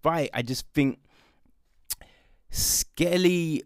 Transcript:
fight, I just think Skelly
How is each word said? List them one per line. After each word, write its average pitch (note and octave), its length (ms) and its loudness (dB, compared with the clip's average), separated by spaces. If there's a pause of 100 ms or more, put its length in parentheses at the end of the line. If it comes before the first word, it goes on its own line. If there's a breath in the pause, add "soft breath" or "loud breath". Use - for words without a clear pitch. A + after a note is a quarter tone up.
fight, D#3 320 0
I B2 80 -2
just B2 320 -8
think C#3 240 2 (1500 soft breath)
Skelly F3 1160 0